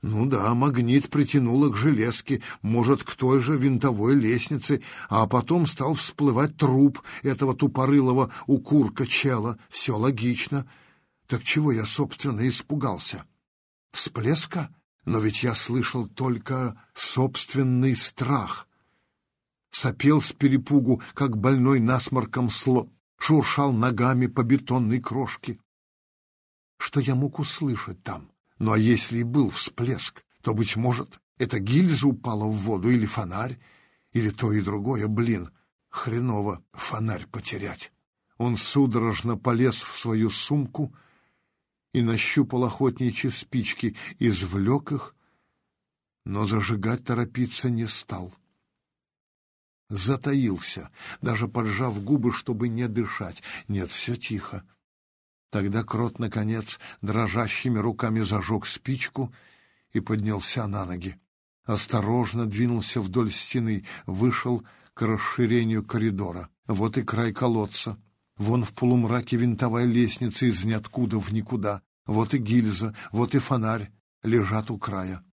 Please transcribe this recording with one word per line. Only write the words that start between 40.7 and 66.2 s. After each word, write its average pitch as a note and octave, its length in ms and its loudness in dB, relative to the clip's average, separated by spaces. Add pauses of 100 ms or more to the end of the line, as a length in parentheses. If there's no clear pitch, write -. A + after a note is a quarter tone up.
и A#2+ 100 4
нащупал B2 640 2
охотничьи B2 640 -2
спички, - 640 -4 (240)
извлек G2 720 0
их, - 240 -8 (1120)
но G2+ 200 -2
зажигать G#2+ 600 0
торопиться B2 680 -2
не A2+ 160 -2
стал. F2+ 440 -6 (1600)
Затаился, B2 1000 0 (320)
даже A2+ 260 0
поджав A2 560 -2
губы, B2 280 2
чтобы A#2 360 -4
не A#2 200 -2
дышать. G#2 560 -6 (240)
Нет, F#2+ 240 -4
все - 240 -6
тихо. - 480 -8 (880)
Тогда G2+ 320 -2
Крот, A2+ 340 -2
наконец, A2 640 -4 (240)
дрожащими A2 760 0
руками A2 440 0
зажег G2+ 440 -2
спичку - 640 -6 (600)
и A2+ 80 0
поднялся G#2+ 680 -2
на G2+ 200 -4
ноги. F2+ 340 -10 (460)
Осторожно A2 840 0
двинулся A2+ 540 -2
вдоль G#2+ 300 -2
стены, A2 540 -2 (220)
вышел A2+ 560 0 (320)
к - 80 -4
расширению A2 840 0
коридора. F#2+ 640 -4 (160)